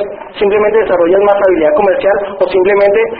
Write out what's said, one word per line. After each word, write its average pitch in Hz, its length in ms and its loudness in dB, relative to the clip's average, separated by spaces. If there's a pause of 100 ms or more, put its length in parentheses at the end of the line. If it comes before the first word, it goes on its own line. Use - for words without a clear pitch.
(440)
simplemente 208 400 0
desarrollas 180 400 0
más 202 160 2
habilidad 170 400 2
comercial 196 380 0 (180)
o 185 160 0
simplemente 202 480 2 (200)